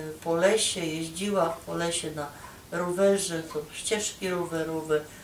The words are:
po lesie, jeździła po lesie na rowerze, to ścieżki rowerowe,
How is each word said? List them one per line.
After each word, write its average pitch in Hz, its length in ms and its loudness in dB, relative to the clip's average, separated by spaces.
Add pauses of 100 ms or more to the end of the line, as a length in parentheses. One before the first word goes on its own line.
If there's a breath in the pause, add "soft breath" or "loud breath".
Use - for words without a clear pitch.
(240)
po 165 100 2
lesie, 196 460 4
jeździła 165 760 0 (100)
po 170 80 -6
lesie 165 360 0
na 151 160 -6 (460 loud breath)
rowerze, 175 680 2
to 156 200 -4 (100)
ścieżki - 580 -2
rowerowe, 160 720 0 (240 loud breath)